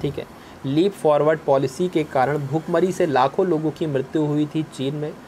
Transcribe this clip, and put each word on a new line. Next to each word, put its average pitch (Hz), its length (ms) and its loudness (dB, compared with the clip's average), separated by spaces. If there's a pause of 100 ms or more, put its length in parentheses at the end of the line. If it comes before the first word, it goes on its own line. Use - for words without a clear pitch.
ठीक 139 160 -4
है। - 80 -10 (400)
लीप 160 260 2
फॉरवर्ड 151 480 2
पॉलिसी 143 480 0
के 160 180 0
कारण 135 340 0
भुखमरी 165 520 0
से 180 140 0
लाखों 139 400 2
लोगों 156 240 0
की 160 160 -4
मृत्यु 139 380 -2
हुई 147 220 0
थी 156 240 -4
चीन 139 240 -6
में। 147 180 -6 (160)